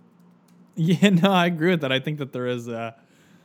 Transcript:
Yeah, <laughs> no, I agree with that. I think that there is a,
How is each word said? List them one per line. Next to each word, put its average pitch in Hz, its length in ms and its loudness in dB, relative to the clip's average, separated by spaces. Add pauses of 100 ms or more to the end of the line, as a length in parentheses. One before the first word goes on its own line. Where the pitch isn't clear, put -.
(760)
Yeah, 175 340 2
<laughs> 175 140 4
no, 196 80 4
I 180 160 4
agree 170 240 0
with 175 120 0
that. 131 100 -2
I 131 80 0
think 151 180 -6
that 139 140 -10
there 123 140 -6
is 120 220 -6
a, 113 280 -10 (480)